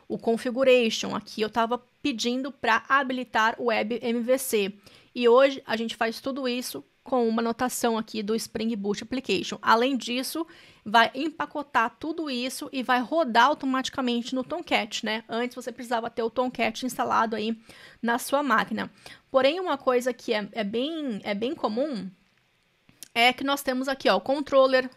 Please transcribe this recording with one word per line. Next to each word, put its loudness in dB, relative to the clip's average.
O -6
configuration, 2
aqui -10
eu -2
tava -2
pedindo -2
pra 0
habilitar 0
o -6
web 0
M -2
V 2
C. -2
E 2
hoje 8
a 0
gente -4
faz -2
tudo -4
isso -4
com 2
uma 0
notação 0
aqui -6
do -2
Spring -4
Boot -2
Application. -2
Além 4
disso, -4
vai 4
empacotar -4
tudo -6
isso -6
e -4
vai 2
rodar 4
automaticamente -2
no -2
Tomcat, -4
né? -4
Antes -4
você -10
precisava -4
ter -4
o 0
Tomcat -2
instalado 0
aí -4
na 0
sua 0
máquina. 0
Porém, 4
uma -2
coisa 0
que -6
é, -2
é -4
bem, -4
é -4
bem -4
comum -4
é 6
que -8
nós 0
temos -2
aqui, -2
ó, 6
o -2
controller, 4